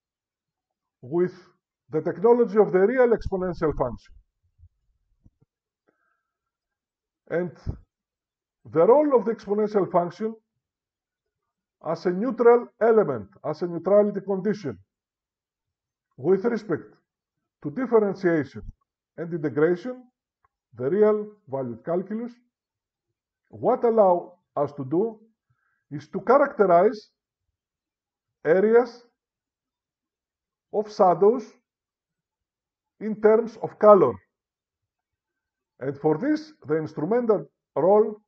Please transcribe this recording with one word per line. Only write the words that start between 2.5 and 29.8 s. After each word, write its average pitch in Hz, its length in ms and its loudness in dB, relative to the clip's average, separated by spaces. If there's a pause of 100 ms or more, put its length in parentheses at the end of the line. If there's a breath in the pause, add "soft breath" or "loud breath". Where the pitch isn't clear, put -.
of 180 140 4
the 185 80 4
real 247 280 2
exponential 180 680 -4
function, 120 380 -8 (3250)
and 180 200 -4 (1120)
the 151 220 0
role 277 300 4
of 208 80 -2
the 226 80 -4
exponential 208 580 -4
function 180 440 -4 (1500)
as 165 220 -8
a 180 40 -2
neutral 233 580 2 (120)
element, 175 480 0 (160)
as 151 180 -8
a 180 40 -4
neutrality 190 540 0
condition, 185 580 -6 (1400)
With 190 280 0
respect 220 500 -6 (680)
to 147 80 -10
differentiation 190 920 -2 (540)
and 165 160 -12
integration, 175 720 -4 (720)
the 127 160 -6
real 208 360 0 (220)
valued 120 360 -10
calculus, 208 480 -8 (1160)
what 202 360 -2
allow 208 540 2 (180)
us 139 180 -4
to 139 100 -10
do 190 360 -4 (680)
is 143 180 -16
to 190 120 -10
characterize 226 880 2 (1300)
areas 220 600 2 (1700)